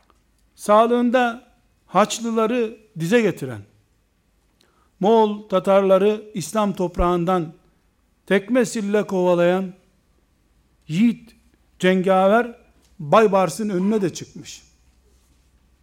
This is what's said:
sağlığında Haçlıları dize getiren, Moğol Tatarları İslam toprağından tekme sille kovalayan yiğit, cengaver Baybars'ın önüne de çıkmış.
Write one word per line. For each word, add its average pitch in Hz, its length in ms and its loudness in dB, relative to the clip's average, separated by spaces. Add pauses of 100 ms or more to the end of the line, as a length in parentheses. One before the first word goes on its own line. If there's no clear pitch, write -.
(560)
sağlığında 240 1000 0 (320)
Haçlıları 226 920 -2 (220)
dize 190 220 2
getiren, 131 400 -4 (1400)
Moğol 208 500 2
Tatarları 196 840 2
İslam 202 400 -4
toprağından 175 800 -2 (720)
tekme 208 400 0
sille 208 420 -4
kovalayan 180 680 0 (1120)
yiğit, 202 480 -2 (440)
cengaver 190 800 2 (400)
Baybars'ın 190 680 2
önüne 202 320 -2
de 165 120 -4
çıkmış. - 500 -18 (1200)